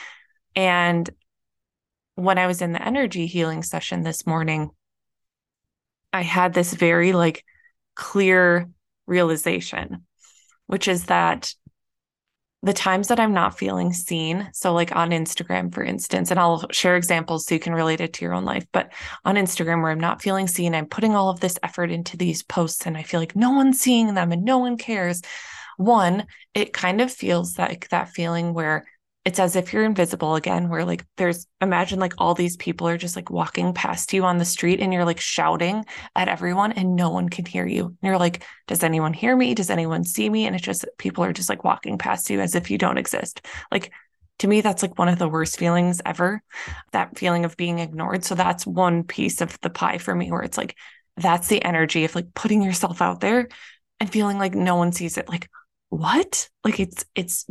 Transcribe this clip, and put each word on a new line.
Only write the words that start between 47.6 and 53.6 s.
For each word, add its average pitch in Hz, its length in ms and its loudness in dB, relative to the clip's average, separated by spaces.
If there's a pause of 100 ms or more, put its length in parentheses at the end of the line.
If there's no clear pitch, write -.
ignored. 165 440 -4
So - 120 -4
that's 180 280 0
one 175 380 2
piece - 380 -4
of 170 200 -6
the 180 100 -4
pie 175 280 -2
for 190 160 -4
me 180 160 -4
where 170 120 -4
it's - 140 -8
like, - 200 -6 (400)
that's 175 320 2
the 214 160 2
energy 160 400 2
of, 160 100 -2
like, 175 180 -6
putting 214 300 2
yourself 180 400 0
out 175 160 0
there 233 300 2 (500)